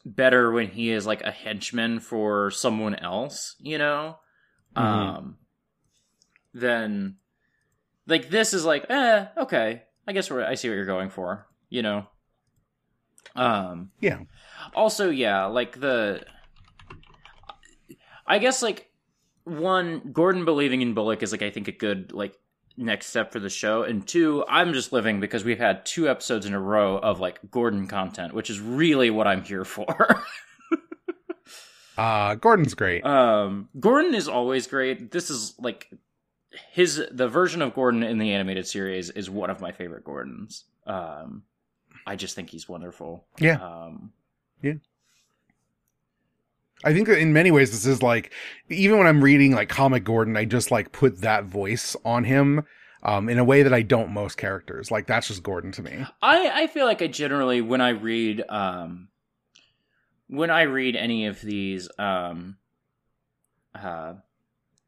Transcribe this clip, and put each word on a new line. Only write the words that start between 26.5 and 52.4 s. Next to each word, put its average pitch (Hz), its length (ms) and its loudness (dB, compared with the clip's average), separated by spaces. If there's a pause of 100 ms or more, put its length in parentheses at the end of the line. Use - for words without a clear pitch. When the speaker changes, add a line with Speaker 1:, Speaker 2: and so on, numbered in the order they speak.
Speaker 1:
a 98 60 -4
row 98 380 2
of, 98 220 -2
like, 90 180 -4 (120)
Gordon 107 360 -2
content, 95 480 -6
which 110 160 -6
is 101 100 -8
really 131 500 4
what 107 160 2
I'm 92 180 2
here 95 200 -8
for. - 640 0
<laughs> - 40 -16 (1600)
Speaker 2:
Uh, 107 400 0
Gordon's 190 380 4
great. 90 300 0
Speaker 1:
Um, 107 640 2 (120)
Gordon 277 340 4
is 170 140 -2
always 127 400 -2
great. 131 420 -4
This 170 200 -6
is, 110 280 -8
like, - 320 -10 (800)
his, 156 400 0
the 127 160 0
version 165 340 0
of 135 140 -2
Gordon 120 300 2
in 113 140 -2
the 107 160 0
animated 95 340 -4
series 95 420 -6
is 98 180 -10
one 95 220 -6
of 95 100 -10
my 87 120 -10
favorite 85 320 -14
Gordons. 71 580 -14 (240)
Um, 80 560 -10 (640)
I 101 80 -10
just 98 220 -12
think 87 140 -14
he's - 180 -18
wonderful. 85 580 -14 (140)
Speaker 2:
Yeah. 156 200 2
Speaker 1:
Um, 82 520 -16 (500)
Speaker 2:
Yeah. 143 120 -4 (2000)
I 151 100 4
think 214 140 4
that 208 100 6
in 160 140 4
many 170 180 6
ways, 139 220 6
this 110 120 -6
is, 131 160 2
like, 120 320 0 (360)
even 196 300 4
when 185 100 8
I'm 151 160 8
reading, 139 320 8
like, 104 120 0
comic 131 360 2
Gordon, 113 320 2
I 107 80 0
just, 113 260 0
like, 110 220 0
put 123 300 2
that 107 240 2
voice 101 580 -4
on 120 180 0
him, 139 400 4 (400)